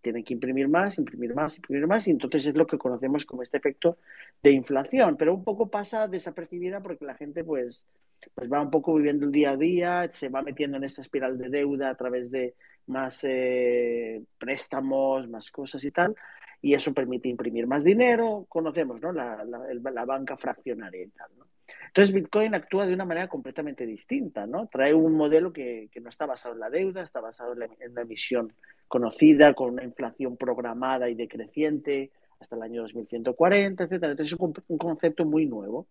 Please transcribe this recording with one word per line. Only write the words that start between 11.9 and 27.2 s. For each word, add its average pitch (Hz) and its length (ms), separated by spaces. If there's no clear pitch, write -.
través 123 340
de 127 240
más, 131 360
eh, 123 1000
préstamos, 135 920
más 110 220
cosas 139 340
y 143 60
tal, 185 260
y 139 120
eso 143 200
permite 127 360
imprimir 117 360
más 143 200
dinero. 226 640
Conocemos, 156 520
¿no? 170 120
La, 117 320
la, 120 260
el, 120 100
la 123 220
banca 135 320
fraccionaria 110 680
y - 80
tal, - 260
¿no? - 100
Entonces, 196 260
Bitcoin 208 420
actúa 190 300
de 185 80
una 185 120
manera 175 240
completamente 135 560
distinta, 117 600
¿no? 175 220
Trae 135 260
un 160 200
modelo 160 400
que, 120 400
que 120 80
no 117 80
está 151 160
basado 123 300
en 113 40
la 110 100
deuda, 185 340
está 135 180